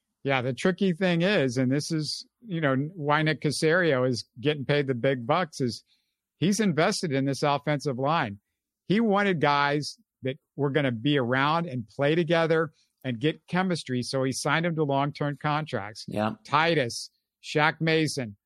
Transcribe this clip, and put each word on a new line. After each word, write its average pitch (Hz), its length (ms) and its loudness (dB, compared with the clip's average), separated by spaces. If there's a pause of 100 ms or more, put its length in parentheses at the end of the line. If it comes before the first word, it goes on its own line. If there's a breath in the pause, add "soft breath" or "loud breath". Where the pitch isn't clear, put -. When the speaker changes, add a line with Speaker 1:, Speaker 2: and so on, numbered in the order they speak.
(240)
Speaker 1:
Yeah, 135 180 0
the 131 100 -2
tricky 185 400 0
thing 170 300 2
is, 156 340 2
and 127 160 2
this 147 180 -2
is, 156 360 -4 (200)
you 175 140 -4
know, 139 140 2 (200)
why 151 280 0
Nick 151 180 0
Caserio 156 680 2
is 127 200 -2 (120)
getting 143 280 -2
paid 143 220 2
the 135 60 0
big 123 320 0
bucks, 160 360 0
is 120 220 -4 (520)
he's 190 240 0
invested 175 500 2
in 135 140 0
this 139 180 -2
offensive 143 560 -2
line. 135 420 -2 (480)
He 202 120 4
wanted 196 400 2
guys 143 560 2 (260)
that 131 140 -4 (180)
were 143 140 -2
gonna 139 240 2
be 120 240 0
around 139 480 0
and 127 240 -6
play 143 260 0
together 165 580 2 (320)
and 127 140 -4
get 151 300 0
chemistry, 175 540 -2
so 131 200 -4
he 131 100 -2
signed 156 340 0
them 170 80 0
to 156 100 0
long-term 143 560 -2
contracts. 147 680 -4
Speaker 2:
Yeah. 110 260 -2 (120)
Speaker 1:
Titus, 151 640 0 (340)
Shaq 156 380 0
Mason, 156 640 0